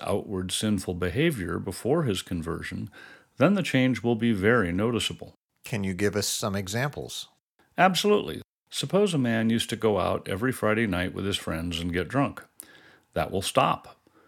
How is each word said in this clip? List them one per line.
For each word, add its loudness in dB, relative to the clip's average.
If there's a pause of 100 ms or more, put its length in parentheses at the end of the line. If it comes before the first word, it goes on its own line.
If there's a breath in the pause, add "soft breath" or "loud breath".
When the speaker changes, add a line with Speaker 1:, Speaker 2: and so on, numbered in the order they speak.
Speaker 1:
outward -4
sinful 0
behavior -2
before -2
his 0
conversion, -6 (480 loud breath)
then 6
the 0
change 2
will 2
be 2
very 4
noticeable. -2 (300)
Speaker 2:
Can -4
you -2
give 0
us 0
some -2
examples? -6 (500 soft breath)
Speaker 1:
Absolutely. 2 (300)
Suppose 2
a 2
man 4
used 0
to -4
go 2
out 0
every 0
Friday 2
night 0
with -4
his -2
friends -4
and -4
get 0
drunk. -2 (680 loud breath)
That 0
will 0
stop. 0 (320 soft breath)